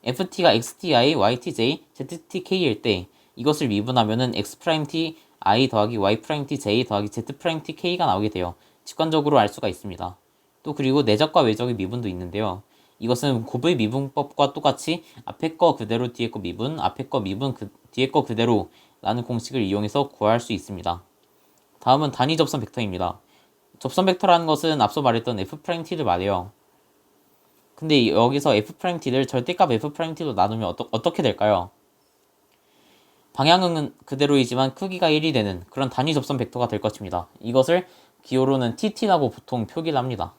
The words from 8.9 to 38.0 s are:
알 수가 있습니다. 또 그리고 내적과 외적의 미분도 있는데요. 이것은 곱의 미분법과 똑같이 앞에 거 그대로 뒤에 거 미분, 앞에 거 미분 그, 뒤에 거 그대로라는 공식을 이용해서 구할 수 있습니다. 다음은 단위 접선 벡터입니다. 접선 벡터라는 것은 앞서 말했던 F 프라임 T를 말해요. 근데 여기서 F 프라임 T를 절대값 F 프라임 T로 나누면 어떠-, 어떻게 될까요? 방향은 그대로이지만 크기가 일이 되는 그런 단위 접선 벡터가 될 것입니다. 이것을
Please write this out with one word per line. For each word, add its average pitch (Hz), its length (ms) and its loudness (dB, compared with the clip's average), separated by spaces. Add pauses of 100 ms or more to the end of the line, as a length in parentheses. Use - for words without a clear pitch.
알 104 100 4
수가 - 180 -8
있습니다. 92 500 -10 (440)
또 151 140 -8
그리고 139 260 2
내적과 139 400 4
외적의 120 340 0
미분도 110 340 -6
있는데요. 90 520 -6 (380)
이것은 123 460 0
곱의 151 320 0
미분법과 139 760 -2
똑같이 156 500 -2 (220)
앞에 160 320 -6
거 165 180 4
그대로 117 380 -4
뒤에 117 160 -4
거 - 80 -10
미분, 101 420 -6
앞에 90 300 -4
거 131 120 -2
미분 110 340 -4
그, 104 160 -14 (180)
뒤에 131 220 -2
거 147 120 2
그대로라는 113 1000 -2
공식을 120 400 -4
이용해서 104 460 0
구할 110 300 2
수 120 140 -6
있습니다. 90 480 -6 (800)
다음은 139 320 2
단위 143 260 0
접선 156 240 0
벡터입니다. 90 580 -4 (600)
접선 185 260 0
벡터라는 180 420 4
것은 156 340 2
앞서 123 220 2
말했던 117 360 0
F 147 220 -8
프라임 170 220 -6
T를 156 200 -6
말해요. 95 480 -2 (1200)
근데 147 320 4
여기서 123 480 4
F - 220 0
프라임 175 220 -4
T를 131 280 0
절대값 143 440 0
F 131 220 -2
프라임 160 220 -6
T로 151 180 -6
나누면 104 340 0
어떠-, 87 220 -6
어떻게 165 320 -2
될까요? 101 480 2 (1600)
방향은 165 600 2 (120)
그대로이지만 135 680 2
크기가 185 360 -2
일이 156 220 2
되는 101 380 0
그런 131 220 -4
단위 147 240 0
접선 143 220 -2
벡터가 123 300 -2
될 107 140 -4
것입니다. 92 460 -4 (120)
이것을 131 460 2 (380)